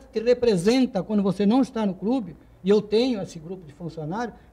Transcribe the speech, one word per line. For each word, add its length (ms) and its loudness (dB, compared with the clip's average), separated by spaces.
te 80 -4
representa 840 2
quando 220 0
você 220 0
não 160 4
está 240 -2
no 80 -2
clube, 420 -4
e 80 -4
eu 120 4
tenho 400 0
esse 180 -12
grupo 260 -14
de 80 -20
funcionários, 600 -8